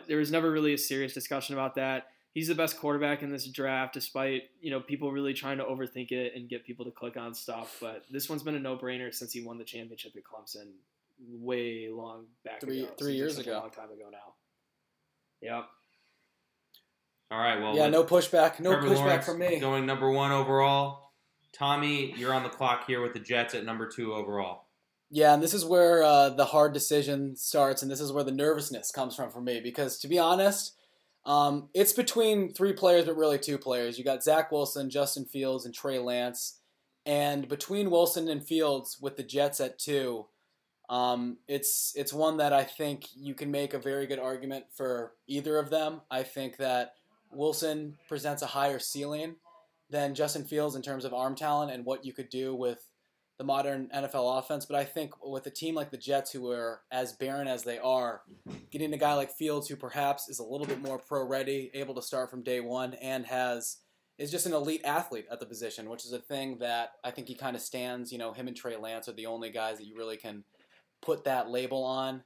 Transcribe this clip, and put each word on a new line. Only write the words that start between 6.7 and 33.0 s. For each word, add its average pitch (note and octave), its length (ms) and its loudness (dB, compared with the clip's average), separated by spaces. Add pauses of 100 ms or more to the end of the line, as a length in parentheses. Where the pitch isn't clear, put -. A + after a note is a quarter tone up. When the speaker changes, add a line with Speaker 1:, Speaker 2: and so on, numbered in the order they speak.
Speaker 1:
to A#2 60 -10
click A#2+ 240 -12
on A#2 200 -10
stuff. A2+ 440 -10
But A2 300 -12
this C3+ 180 -6
one's D3+ 140 -6
been D3+ 140 -4
a C#3+ 40 -4
no-brainer B2+ 540 -6
since A#2+ 200 -10
he A#2+ 100 -8
won A#2 160 -12
the A2+ 40 -14
championship A#2 520 -14
at G2 80 -18
Clemson G#2 480 -16 (580)
way A#2 600 -4
long A2+ 340 -12 (180)
back A2+ 160 -14
Speaker 2:
Three, C3 240 -6
Speaker 1:
ago. A#2+ 140 -10
Speaker 2:
three C#3+ 120 -4
Speaker 1:
Seems C3+ 80 0
Speaker 2:
years C#3+ 200 -2
Speaker 1:
like B2 80 -8
such A#2 60 -4
Speaker 2:
ago. G#2+ 80 -2
Speaker 1:
a - 20 -6
long A2 80 -10
time A2 220 -18
ago G#2 200 -18
now. G#2 220 -20 (1080)
Yep. A#2 240 -8 (1600)
Speaker 3:
All A2 100 -2
right, A2+ 220 4
well, G#2+ 140 2
Speaker 2:
Yeah, D3+ 80 6
Speaker 3:
with D3 80 6
Speaker 2:
no E3 120 8
pushback. E3 560 6
No F3+ 120 4
Speaker 3:
Trevor C#3+ 160 4
Speaker 2:
pushback C3+ 100 8
Speaker 3:
Lawrence C#3 280 6
Speaker 2:
from E3+ 140 -2
me. F3 200 2
Speaker 3:
going C3+ 260 2
number C3+ 240 2
one C#3 220 4
overall. C#3 800 4 (400)
Tommy, C#3+ 680 0
you're B2 160 0
on C3 80 4
the B2 80 -4
clock B2 380 0
here B2 140 0
with A#2+ 120 -2
the A2+ 60 -6
Jets A#2 340 0
at A2 100 -4
number A2+ 240 -4
two A2 260 -4
overall. G2+ 520 -4 (460)
Speaker 2:
Yeah, D3 240 8
and D3+ 80 2
this E3+ 100 2
is F#3+ 100 0
where, E3+ 380 8
uh, C#3+ 280 10
the C3 160 6
hard D3 280 6
decision C#3 600 2
starts, C#3 480 4
and C3+ 80 -2
this C3+ 100 -4
is C#3 100 -4
where C#3+ 120 0
the C3 80 0
nervousness C#3+ 580 0
comes B2+ 260 -4
from B2+ 140 -6
for B2 100 -12
me, B2 200 -2
because B2 400 -4
to C#3 80 -8
be E3+ 100 2
honest, F#3+ 580 4 (500)
um, C#3+ 480 4
it's G3 200 6
between G#3+ 580 4
three G3 220 2
players, F3+ 320 8